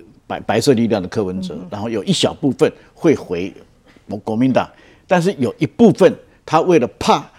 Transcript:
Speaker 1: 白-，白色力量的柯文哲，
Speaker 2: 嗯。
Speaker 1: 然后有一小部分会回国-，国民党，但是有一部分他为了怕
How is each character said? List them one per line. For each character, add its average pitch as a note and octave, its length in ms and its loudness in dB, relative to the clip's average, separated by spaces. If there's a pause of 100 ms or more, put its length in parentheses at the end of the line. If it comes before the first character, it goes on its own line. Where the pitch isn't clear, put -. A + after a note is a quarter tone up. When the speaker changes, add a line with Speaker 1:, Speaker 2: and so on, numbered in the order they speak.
(260)
Speaker 1:
白-， F2+ 140 -10
白 G2+ 200 -2
色 C#3+ 120 2
力 A2+ 160 0
量 G#2 120 0
的 F2 60 -6
柯 G#2+ 160 -4
文 F#2 180 -6
哲， F2+ 140 -10
Speaker 2:
嗯。 - 160 -14
Speaker 1:
然 G2+ 100 -12
后 A#2 80 -8
有 G#2+ 140 -6
一 G3 100 -2
小 - 220 -2
部 C#3+ 160 -2
分 C#3 220 0 (220)
会 D#3 200 2
回 F2+ 380 -6 (560)
国-， G2 160 -10
国 A2 100 -6
民 B2+ 180 0
党， G#2+ 160 0 (380)
但 F3+ 160 2
是 F#3+ 120 0
有 A#2 240 -4
一 D#3 80 -2
部 A3+ 260 4
分 G#3 200 4 (320)
他 D#3+ 180 2
为 D#3+ 180 4
了 A#2+ 80 0 (100)
怕 D#3+ 260 0 (140)